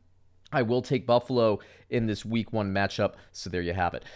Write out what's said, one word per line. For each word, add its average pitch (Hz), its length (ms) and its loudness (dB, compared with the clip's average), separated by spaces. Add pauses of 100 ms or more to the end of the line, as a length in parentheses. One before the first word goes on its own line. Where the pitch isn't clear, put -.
(520)
I 143 100 2
will 123 220 2
take 127 240 -2
Buffalo 120 520 4 (300)
in 120 160 0
this 107 180 -2
week 110 300 -2
one 104 180 0
matchup, 98 420 0 (180)
so - 180 -12
there 90 120 -2
you 85 120 -2
have 87 220 0
it. - 100 -10 (100)